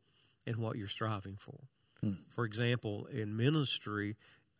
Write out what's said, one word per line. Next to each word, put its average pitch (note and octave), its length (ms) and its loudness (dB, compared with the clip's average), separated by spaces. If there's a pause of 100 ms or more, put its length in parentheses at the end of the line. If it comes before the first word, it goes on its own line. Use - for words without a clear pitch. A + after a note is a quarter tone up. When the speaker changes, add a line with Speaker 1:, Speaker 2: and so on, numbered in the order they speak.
(460)
Speaker 1:
and A#2 100 0
what A2+ 200 -2
you're G2 120 -4
striving G2+ 480 -2
for. - 220 -14 (440)
Speaker 2:
Hmm. G#2 100 2 (160)
Speaker 1:
For - 160 0
example, A#2 600 0
in G#2+ 280 -4
ministry, A2 840 2 (440)